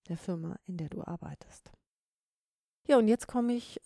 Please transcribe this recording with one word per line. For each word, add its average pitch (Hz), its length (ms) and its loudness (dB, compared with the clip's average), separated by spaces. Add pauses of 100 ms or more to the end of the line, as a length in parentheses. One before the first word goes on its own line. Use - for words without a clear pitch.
der 170 80 -4
Firma, 165 480 -6
in 180 120 -8
der 156 120 -6
du - 120 -10
arbeitest? - 720 -12 (1160)
Ja, 285 100 8
und 220 100 6
jetzt 226 200 2
komme 240 260 0
ich - 320 -6